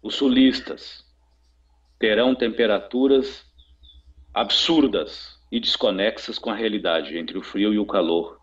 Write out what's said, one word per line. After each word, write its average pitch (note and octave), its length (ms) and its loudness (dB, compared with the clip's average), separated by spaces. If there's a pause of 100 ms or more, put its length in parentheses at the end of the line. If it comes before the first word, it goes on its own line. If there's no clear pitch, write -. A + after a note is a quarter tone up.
Os - 140 -8
sulistas - 880 2 (920)
terão A#2 360 2
temperaturas B2 1080 0 (920)
absurdas A#2 1040 0 (100)
e A#2+ 80 -2
desconexas G#2+ 800 -2
com A#2+ 120 -8
a G#2+ 40 -4
realidade F2+ 600 -2
entre E2 220 -8
o F2+ 40 -10
frio G2+ 300 0
e G#2+ 60 2
o G#2 80 -2
calor E2+ 560 -2